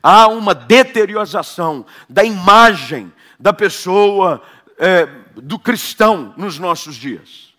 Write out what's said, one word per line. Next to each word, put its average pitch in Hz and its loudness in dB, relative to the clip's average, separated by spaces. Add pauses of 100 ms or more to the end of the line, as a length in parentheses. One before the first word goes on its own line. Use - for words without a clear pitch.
há 214 6
uma 214 -2
deterioração 185 -2 (240)
da 185 0
imagem 185 2 (280)
da 202 0
pessoa, 190 -2 (380)
é, 170 2 (260)
do 143 -14
cristão 214 -2
nos 165 -12
nossos 165 -6
dias. 113 -18